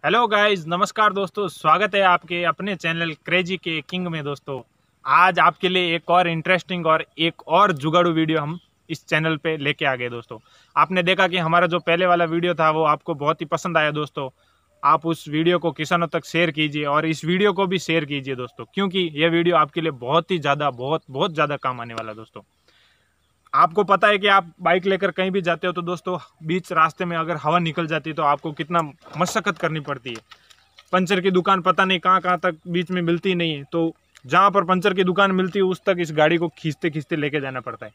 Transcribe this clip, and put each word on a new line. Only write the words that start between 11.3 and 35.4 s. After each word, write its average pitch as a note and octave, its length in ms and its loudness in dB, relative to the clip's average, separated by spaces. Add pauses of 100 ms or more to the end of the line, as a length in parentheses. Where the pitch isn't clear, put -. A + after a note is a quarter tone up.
हमारा E3+ 280 2
जो E3+ 140 0
पहले E3+ 260 0
वाला F3 200 4
video E3+ 280 -2
था D#3 160 2
वो D#3+ 140 0
आपको D#3 300 0
बहुत D3 260 -2
ही E3 60 -8
पसंद E3 320 -2
आया। D3+ 140 2
दोस्तों, D3 360 -6 (540)
आप D#3 240 2
उस E3 220 -4
video E3 300 0
को E3 140 -2
किसानों E3+ 360 -2
तक E3 180 -6
share E3+ 260 0
कीजिए D3+ 340 -4
और D3+ 200 0
इस D#3 180 -4
video F#3 280 2
को F#3+ 140 0
भी F3+ 140 -2
share D#3+ 260 -2
कीजिए C3+ 300 -8
दोस्तों, B2 300 -12
क्योंकि F#3 480 -2
ये D#3 140 2
video E3+ 280 2
आपके D3+ 240 2
लिए D#3+ 120 -2
बहुत C3+ 380 -2
ही F3+ 80 0
ज़्यादा, D3 340 0
बहुत, C3+ 380 -4
बहुत D#3 240 -2
ज़्यादा D3 240 0
काम B2 220 -6
आने A#2 140 -12
वाला A2+ 160 -10
है। G#2+ 60 -12
दोस्तों, A2 260 -18 (1080)
आपको E3 320 2
पता G3 240 4
है G#3 100 2
कि G3 80 -2
आप G3 200 4 (160)
बाइक F3 240 2
लेकर F#3+ 240 0
कहीं F#3 200 -2
भी F#3+ 120 0
जाते E3+ 240 -2
हो F3+ 60 -2
तो E3+ 100 -6
दोस्तों, F3 360 -6 (240)
बीच F3 300 -4
रास्ते D#3+ 320 0
में E3+ 120 -4
अगर D#3+ 200 -4
हवा D3+ 220 0
निकल E3 280 -2
जाती D#3 240 -4
है D3 60 -8
तो E3 80 -4
आपको D3 280 0
कितना E3 280 -2 (360)
मशक्क़त F3+ 420 -2
करनी D#3+ 240 -2
पड़ती C3+ 280 -10
है। A2+ 60 -10 (760)
पंचर F#3 280 2
की F#3+ 100 2
दुकान F3+ 320 2
पता F#3 220 2
नहीं F#3+ 160 0
कहाँ F#3 200 4
कहाँ F3+ 180 0
तक F3 180 -2 (120)
बीच F3 220 -2
में F3+ 120 -2
मिलती E3+ 320 0
नहीं E3+ 200 -2
है, C#3 100 -10
तो E3 300 -2 (300)
जहाँ F3+ 260 6
पर F#3 140 2
पंचर F#3 300 2
की F#3+ 100 2
दुकान F#3+ 280 2
मिलती F#3 260 0